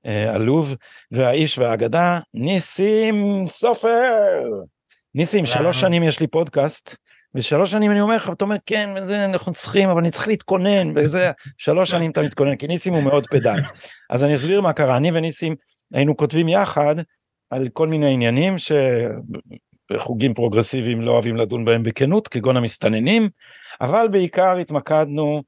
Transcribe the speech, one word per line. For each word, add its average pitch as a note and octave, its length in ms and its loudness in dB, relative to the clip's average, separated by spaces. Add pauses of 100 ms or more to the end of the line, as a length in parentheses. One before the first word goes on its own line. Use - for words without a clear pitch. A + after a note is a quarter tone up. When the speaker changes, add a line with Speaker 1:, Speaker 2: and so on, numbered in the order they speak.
Speaker 1:
אה, G#2+ 280 -2
עלוב, C3+ 420 0 (360)
והאיש C3 460 0
והאגדה, B2 640 0 (140)
ניסים G3+ 1120 0
סופר! A3+ 960 0 (720)
ניסים, E3+ 300 2
Speaker 2:
אהלן. - 120 -2
Speaker 1:
שלוש D#3+ 240 0
שנים E3+ 220 2
יש D#3 160 0
לי D#3+ 80 0
פודקאסט, D3+ 720 -2 (380)
ושלוש D3+ 360 0
שנים G#3 200 2
אני G3+ 100 2
אומר G#3+ 140 2
לך, G3+ 140 -4
אתה F#3+ 160 -4
אומר, G#3 100 -2 (100)
"כן, G#3 300 -2
וזה, G3 300 -2
אנחנו F#3 280 -4
צריכים, G3 360 0
אבל E3+ 100 2
אני E3+ 120 0
צריך - 160 -6
להתכונן", F#3+ 680 0
וזה, D#3 340 2 (120)
Speaker 2:
<laughs> C#3 140 -20
Speaker 1:
שלוש E3+ 340 0
שנים E3 200 0
אתה D3+ 100 -2
מתכונן, C#3+ 340 0
כי C#3+ 120 -10
ניסים F3 260 -4
הוא D3+ 100 2
מאוד C#3 240 2
פדנט. D3 420 0 (400)
אז B2+ 140 0
אני D3 120 2
אסביר E3+ 260 0
מה F3 120 2
קרה, B2+ 240 2
אני D#3+ 140 2
וניסים D#3+ 440 -4 (380)
היינו C#3+ 240 2
כותבים D#3 320 0
יחד D#3 460 0 (540)
על C3 200 -4
כל D#3+ 180 -2
מיני D3 260 0
עניינים C3 440 2
ש-, - 140 -6 (1200)
בחוגים A#2+ 420 -2
פרוגרסיביים A#2 680 0
לא A#2 100 0
אוהבים A#2 240 2
לדון A#2 300 -2
בהם A#2 180 2
בכנות, C#3+ 440 0
כגון B2+ 300 0
המסתננים, A#2+ 720 2 (520)
אבל G#3+ 260 2
בעיקר F#3 500 2
התמקדנו D3+ 920 -2